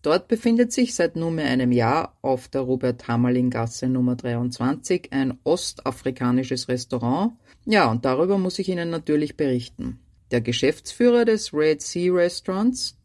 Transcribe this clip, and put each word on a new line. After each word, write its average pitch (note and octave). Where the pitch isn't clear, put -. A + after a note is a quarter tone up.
Dort D#3+
befindet A#3
sich A#3+
seit E3+
nunmehr E3
einem B2+
Jahr A#2+
auf C3
der C3+
Robert-Hamerling-Gasse B2
Nummer B2
dreiundzwanzig B2
ein C3+
ostafrikanisches B2+
Restaurant. B2+
Ja, G3
und A#2+
darüber D#3
muss F#3
ich F#3+
Ihnen E3+
natürlich D3+
berichten. B2+
Der A#2+
Geschäftsführer F#3+
des A3
Red D3+
Sea F3+
Restaurants F#3